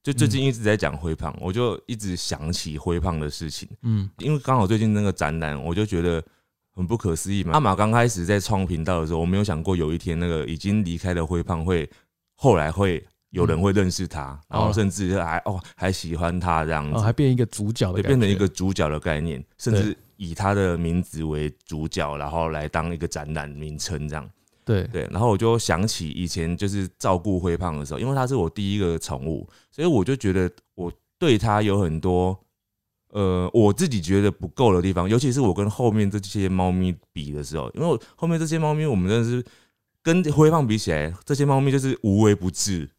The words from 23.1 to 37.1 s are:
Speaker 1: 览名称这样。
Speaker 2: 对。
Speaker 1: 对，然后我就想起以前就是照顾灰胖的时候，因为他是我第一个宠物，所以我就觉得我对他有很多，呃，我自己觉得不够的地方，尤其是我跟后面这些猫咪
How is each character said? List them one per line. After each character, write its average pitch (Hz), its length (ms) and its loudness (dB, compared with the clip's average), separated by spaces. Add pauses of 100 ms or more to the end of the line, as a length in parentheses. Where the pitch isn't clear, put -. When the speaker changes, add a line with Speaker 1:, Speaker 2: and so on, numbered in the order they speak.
Speaker 1:
览 73 160 -6
名 76 300 -10
称 76 300 -6
这 73 60 -8
样。 76 140 -10 (360)
Speaker 2:
对。 101 240 2
Speaker 1:
对， 78 220 -6
然 85 80 -4
后 117 120 4
我 98 80 2
就 113 200 2
想 98 280 0
起 82 240 -4
以 87 160 -6
前 85 280 -4
就 101 140 -4
是 98 180 -2 (120)
照 95 180 2
顾 90 240 0
灰 85 160 0
胖 82 220 -4
的 73 80 -6
时 73 80 -8
候， 64 60 -6
因 117 60 -4
为 139 80 -2
他 131 120 0
是 135 80 -2
我 104 160 0
第 101 240 -2
一 104 40 0
个 85 200 0
宠 69 260 -8
物， 78 240 -6 (220)
所 143 120 -6
以 175 60 2
我 110 160 4
就 135 100 2
觉 110 160 0
得 90 200 2 (240)
我 87 180 -8 (260)
对 131 200 4
他 107 240 2
有 101 160 2
很 80 200 0
多， 90 400 2 (720)
呃， 92 440 0
我 196 180 8
自 175 160 0
己 117 100 -2
觉 92 220 2
得 101 100 4
不 - 180 -10
够 107 260 4
的 87 80 4
地 95 100 0
方， 90 160 0
尤 113 100 4
其 131 140 0
是 139 80 0
我 98 140 2
跟 101 160 0
后 120 200 2
面 104 200 2
这 104 80 -4
些 98 320 -2
猫 92 200 2
咪 92 240 0 (200)